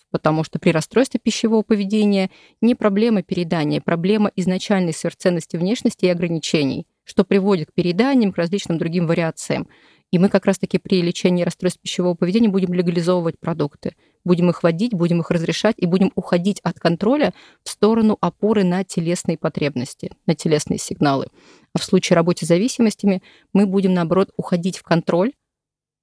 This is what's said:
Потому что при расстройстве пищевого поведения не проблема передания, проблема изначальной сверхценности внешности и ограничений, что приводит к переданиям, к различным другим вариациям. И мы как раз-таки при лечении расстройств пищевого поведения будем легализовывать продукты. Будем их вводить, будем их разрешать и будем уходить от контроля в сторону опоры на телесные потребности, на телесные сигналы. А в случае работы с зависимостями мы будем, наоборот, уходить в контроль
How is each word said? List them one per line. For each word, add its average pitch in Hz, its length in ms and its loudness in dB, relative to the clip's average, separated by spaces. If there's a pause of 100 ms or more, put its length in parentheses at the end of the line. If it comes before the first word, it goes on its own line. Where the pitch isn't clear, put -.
(120)
Потому 160 320 0
что - 160 -8
при 175 120 0
расстройстве 214 520 0
пищевого 220 400 0
поведения 202 680 0 (300)
не 240 140 4
проблема 208 480 0
передания, 156 580 -2
проблема 190 540 0
изначальной 185 580 -2
сверхценности 170 640 -4
внешности 196 480 -2
и 180 40 4
ограничений, 165 800 -2 (160)
что - 220 0
приводит 196 460 0
к - 20 -20
переданиям, 202 600 2
к - 40 -20
различным 170 420 -2
другим 165 280 -2
вариациям. 160 600 -4 (440)
И 175 80 2
мы 196 100 4
как - 160 0
раз-таки 190 320 0
при 185 240 0
лечении 175 420 0
расстройств - 380 -4
пищевого 180 340 -2
поведения 202 320 2
будем 185 260 0
легализовывать 175 640 0
продукты. - 560 -6 (280)
Будем 175 260 2
их - 140 -2
вводить, 180 300 0
будем 170 280 0
их - 100 -4
разрешать 170 460 0
и - 100 -2
будем 185 280 2
уходить 185 480 -2
от - 160 -6
контроля 208 540 0 (300)
в - 60 -14
сторону 214 520 2
опоры 202 420 0
на 185 220 0
телесные 170 520 -4
потребности, - 760 -6 (140)
на 160 100 0
телесные - 440 0
сигналы. 139 480 -2 (460)
А 175 60 0
в - 40 -8
случае 185 320 2
работы 170 300 0
с 156 40 0
зависимостями 202 720 0 (300)
мы 196 140 4
будем, 190 280 2
наоборот, 180 440 0
уходить 180 400 -4
в - 60 -20
контроль 175 500 0 (680)